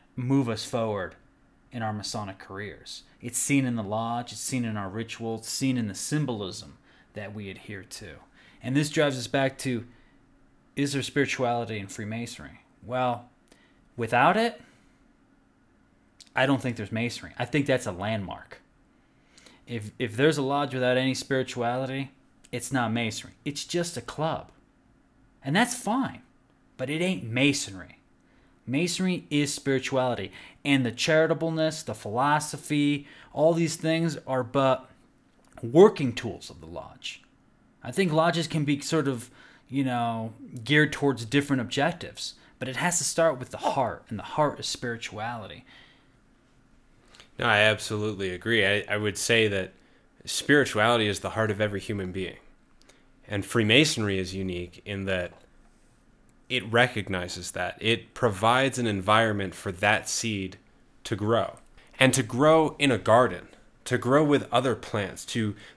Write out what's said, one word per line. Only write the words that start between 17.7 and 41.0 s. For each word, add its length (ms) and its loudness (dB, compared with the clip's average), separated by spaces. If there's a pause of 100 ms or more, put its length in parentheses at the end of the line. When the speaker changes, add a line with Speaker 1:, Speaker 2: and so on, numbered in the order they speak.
Speaker 1:
a 60 -4
landmark. 680 -6 (1080)
If, 320 -8
if 180 -4
there's 220 4
a 20 0
lodge 320 0
without 240 2
any 160 2
spirituality, 960 -2 (420)
it's 220 -6
not 180 2
Masonry. 440 -4 (100)
It's 200 -6
just 320 -4
a 40 -8
club. 500 -6 (920)
And 120 0
that's 200 2
fine, 480 -2 (520)
but 140 -6
it 140 -2
ain't 200 0
Masonry. 760 0 (680)
Masonry 640 0
is 240 0
spirituality, 800 0 (320)
and 220 4
the 60 0
charitableness, 920 2
the 100 -6
philosophy, 1120 0 (260)
all 200 4
these 220 0
things 500 0
are 180 0
but 460 2 (720)
working 520 6
tools 360 -8
of 120 -20
the 60 -18
lodge. 540 -14 (640)
I 80 -8
think 200 2
lodges 360 4
can 160 0
be 180 0
sort 260 0
of, 220 -4 (400)
you 140 0
know, 500 -2 (300)
geared 300 4
towards 320 0